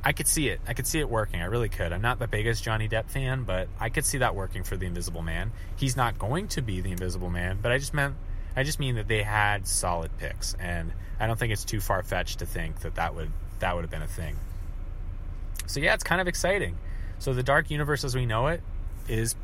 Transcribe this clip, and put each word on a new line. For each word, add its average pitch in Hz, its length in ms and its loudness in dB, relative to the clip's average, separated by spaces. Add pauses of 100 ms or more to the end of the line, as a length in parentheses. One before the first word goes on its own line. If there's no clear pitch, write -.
I 151 80 4
could 151 140 0
see 147 220 4
it. 92 180 -2
I 123 80 -2
could 127 120 -2
see - 140 0
it 101 80 0
working. 107 320 0
I 85 60 0
really 113 220 2
could. 85 240 0
I'm 90 100 -2
not 120 160 2
the 117 100 -2
biggest 110 340 0
Johnny 110 260 0
Depp 110 220 0
fan, 131 340 0
but 92 240 0 (120)
I 113 80 0
could 147 160 0
see - 140 0
that 113 160 2
working 95 280 -4
for 95 140 -2
the 92 100 -2
Invisible 85 360 -4
Man. 85 300 -2 (240)
He's 131 200 2
not 120 220 2
going 156 300 0
to - 140 -2
be 101 180 0
the 92 120 0
Invisible 90 380 0
Man, 90 300 0
but 120 120 2
I 135 60 4
just 139 160 -2
meant, 139 200 2 (420)
I 131 60 2
just 147 160 0
mean 131 180 2
that 104 120 0
they 107 140 4
had 104 440 4
solid 85 520 2
picks, - 360 -4
and 85 380 -2 (260)
I 110 80 2
don't 113 120 2
think 113 140 2
it's - 120 0
too 107 160 0
far-fetched 92 600 0
to 82 60 -2
think 82 340 -2
that 80 160 -4
that 85 180 0
would, 80 160 -4 (300)
that 90 140 2
would 87 80 -2
have 80 80 -4
been 80 120 -4
a 76 40 -2
thing. 78 300 -4 (1300)
So - 140 -2
yeah, 165 140 6
it's - 100 -2
kind 175 160 4
of 180 80 4
exciting. 170 500 2 (400)
So 135 160 0
the 127 80 2
Dark 143 280 4
Universe 147 340 0
as 127 100 0
we 127 100 2
know 117 220 2
it 165 160 0 (460)
is 117 360 0